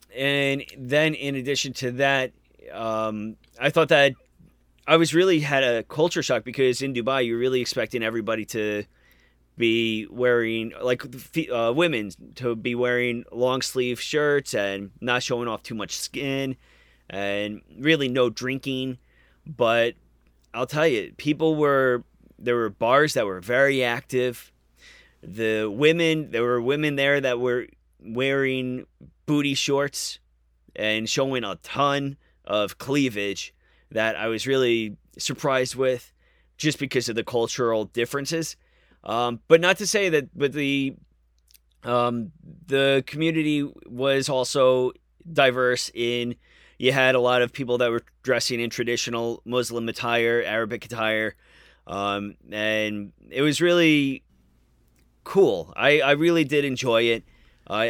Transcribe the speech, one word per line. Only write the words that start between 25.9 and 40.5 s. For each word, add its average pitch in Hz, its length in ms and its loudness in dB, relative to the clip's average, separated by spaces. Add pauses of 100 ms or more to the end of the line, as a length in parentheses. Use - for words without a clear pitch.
there 113 120 0
were 120 180 2
women 143 360 0
there 139 240 2
that 127 180 0
were 123 300 -2 (320)
wearing 131 840 -2 (380)
booty 143 300 0
shorts - 640 -2 (580)
and 107 320 -2
showing 135 360 -2
a 95 180 -8
ton 139 540 -2 (280)
of 104 340 -2
cleavage 110 760 -4 (360)
that 110 260 -2
I 104 100 -6
was 113 200 -4
really 120 500 0 (220)
surprised 131 580 -2
with 127 360 -2 (460)
just 147 200 0
because 131 300 -2
of 117 60 -4
the 110 100 -2
cultural 113 600 0
differences. 139 720 -4 (480)
Um, 120 440 -2
but 165 120 10
not 185 180 2
to 208 80 -6
say 202 220 0
that, 151 280 -2
but 139 160 0